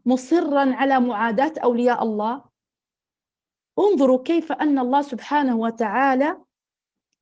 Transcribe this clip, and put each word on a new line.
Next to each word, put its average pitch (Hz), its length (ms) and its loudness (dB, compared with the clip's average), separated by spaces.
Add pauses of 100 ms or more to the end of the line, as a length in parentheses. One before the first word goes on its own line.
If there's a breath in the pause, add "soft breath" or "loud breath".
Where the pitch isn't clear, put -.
مصراً 277 680 0
على 262 260 2
معاداة 240 520 0 (120)
أولياء 240 380 0
الله، 220 420 -4 (1300)
انظروا 269 440 4
كيف 320 300 -2
أن 294 260 0
الله 254 240 0
سبحانه 277 540 -2
وتعالى 254 800 0 (840)